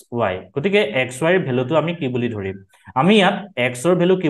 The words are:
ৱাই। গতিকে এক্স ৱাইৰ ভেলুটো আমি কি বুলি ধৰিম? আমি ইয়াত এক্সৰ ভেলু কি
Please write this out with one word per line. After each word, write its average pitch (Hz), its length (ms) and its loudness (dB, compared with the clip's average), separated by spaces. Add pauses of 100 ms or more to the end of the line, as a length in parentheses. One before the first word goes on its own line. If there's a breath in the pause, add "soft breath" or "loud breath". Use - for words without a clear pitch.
(180)
ৱাই। 98 160 0 (200)
গতিকে 190 260 0 (220)
এক্স 123 200 -6
ৱাইৰ 180 240 2
ভেলুটো 127 360 -2
আমি 170 180 -4
কি 143 140 -4
বুলি 120 220 -2
ধৰিম? 95 200 -6 (440 loud breath)
আমি 180 200 4
ইয়াত 190 160 2 (300)
এক্সৰ 165 340 0
ভেলু 180 220 4
কি 160 80 0